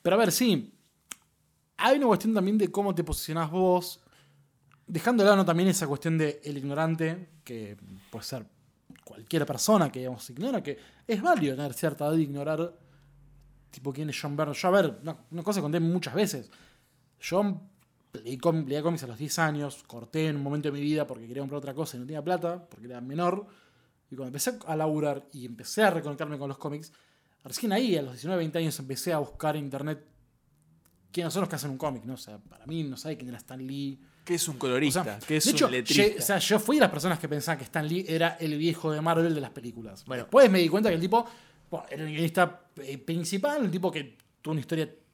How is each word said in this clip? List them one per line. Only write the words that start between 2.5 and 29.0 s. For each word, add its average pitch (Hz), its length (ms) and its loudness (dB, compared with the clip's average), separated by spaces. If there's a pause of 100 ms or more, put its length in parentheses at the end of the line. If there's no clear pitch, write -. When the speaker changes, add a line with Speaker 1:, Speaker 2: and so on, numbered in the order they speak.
Speaker 1:
de 208 140 2
cómo 196 240 0
te 165 80 -2
posicionás 156 480 -4
vos. 180 480 2 (880)
Dejando 208 360 2
de - 60 8
lado, 196 80 8
¿no? 190 80 6
también 170 220 4
esa 185 200 2
cuestión 160 300 0
de 147 260 0
el 143 140 -6
ignorante, 160 720 -2 (160)
que 110 320 -12 (340)
puede 110 140 -12
ser 120 220 -10 (580)
cualquier 143 420 -4
persona 165 460 4
que, 127 80 -10
digamos, 127 300 -10
ignora, 196 340 -4
que 143 140 -8 (280)
es 214 160 -2
válido 196 340 2
tener 139 180 -6
cierta 147 320 -2
edad 151 80 2
de 160 80 4
ignorar, 151 520 -2 (1000)
tipo, 135 200 -8
quién 147 180 -6
es 131 100 -6
John 147 180 -6
Byrne. 147 160 0
Yo, - 140 0
a 180 40 6
ver, 170 300 4
una, 156 160 -10 (140)
una 165 120 -8
cosa 202 160 0
que 151 40 -2
conté 156 160 0
muchas 165 340 0
veces. 165 360 -2 (680)
Yo 196 420 0 (640)
leí 127 140 -8
com-, 160 300 2
leía 147 140 -2
cómics 151 220 -2
a 127 40 -12
los 113 100 -12
diez 147 220 -6
años, 147 480 -2
corté 139 400 -4
en 147 100 0
un 139 60 -4
momento 147 260 -2
de - 20 -2
mi 143 100 -6
vida 151 260 0
porque 117 200 -14
quería 127 140 -8
comprar 139 160 -6
otra 135 160 -8
cosa 147 240 -8
y - 20 -10
no 123 60 -10
tenía 147 180 -8
plata, 175 460 -2
porque 107 180 -20
era 123 140 -14
menor. 175 460 -2 (640)
Y 135 40 -14
cuando 127 120 -8
empecé 143 300 -4 (100)
a 160 80 -2
laburar 151 580 0
y 123 120 -12
empecé 120 380 -2
a 202 60 8
reconectarme 147 480 -4
con 139 100 -8
los 139 100 -8
cómics, 151 360 -10 (500)
recién 190 300 -2
ahí, 214 240 2
a 147 40 0
los 127 120 -8
diecinueve, 175 260 -4
veinte 165 200 -2
años, 156 200 -2
empecé 135 320 -6